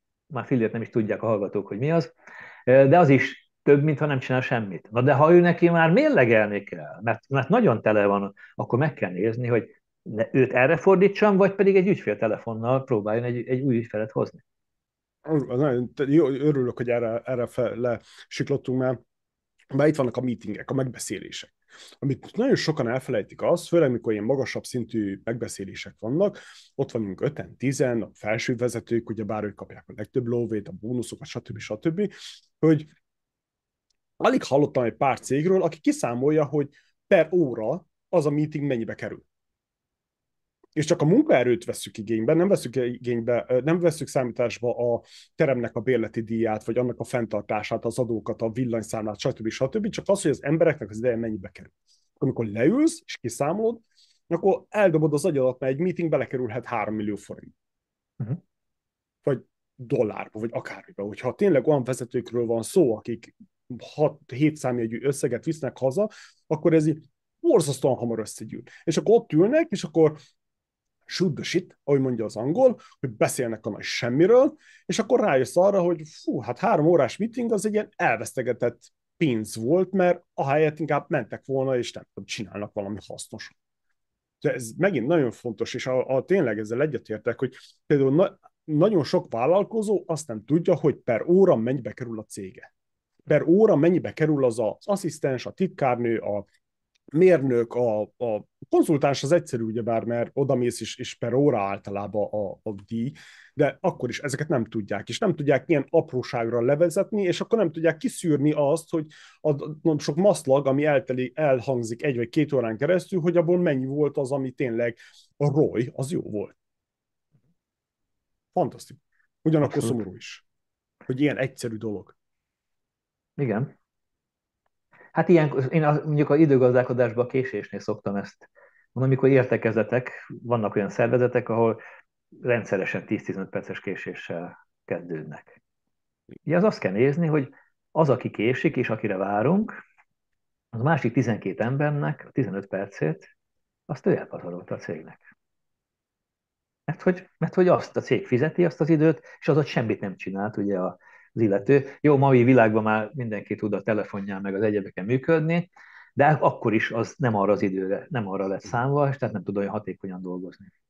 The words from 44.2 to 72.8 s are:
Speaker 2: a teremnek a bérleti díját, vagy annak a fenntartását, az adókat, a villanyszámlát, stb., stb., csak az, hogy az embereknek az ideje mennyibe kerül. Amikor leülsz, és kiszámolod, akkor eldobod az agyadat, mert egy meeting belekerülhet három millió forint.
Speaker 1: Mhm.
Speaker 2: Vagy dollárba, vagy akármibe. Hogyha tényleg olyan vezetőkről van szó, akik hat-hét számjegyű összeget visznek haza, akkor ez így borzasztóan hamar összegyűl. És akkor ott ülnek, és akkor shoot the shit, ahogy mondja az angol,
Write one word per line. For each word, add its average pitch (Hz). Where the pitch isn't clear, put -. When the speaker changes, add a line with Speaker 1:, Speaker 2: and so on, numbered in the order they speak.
Speaker 2:
a 113
teremnek 127
a 120
bérleti 113
díját, 110
vagy 117
annak 123
a -
fenntartását, 107
az 117
adókat, 113
a 113
villanyszámlát, 110
stb., 113
stb., 214
csak -
az, 196
hogy 156
az 117
embereknek 151
az 104
ideje 117
mennyibe 110
kerül. -
Amikor 120
leülsz, 175
és -
kiszámolod, 202
akkor 175
eldobod 160
az 147
agyadat, 131
mert 135
egy 135
meeting 170
belekerülhet 123
három 107
millió 104
forint. -
Speaker 1:
Mhm. 107
Speaker 2:
Vagy 135
dollárba, 113
vagy 117
akármibe. -
Hogyha 107
tényleg 156
olyan 143
vezetőkről 120
van 113
szó, 123
akik -
hat-hét 151
számjegyű 120
összeget 135
visznek 156
haza, 156
akkor 160
ez 160
így 156
borzasztóan 147
hamar 113
összegyűl. -
És 160
akkor 151
ott -
ülnek, 247
és -
akkor 156
shoot 175
the 110
shit, -
ahogy 143
mondja 123
az 98
angol, 190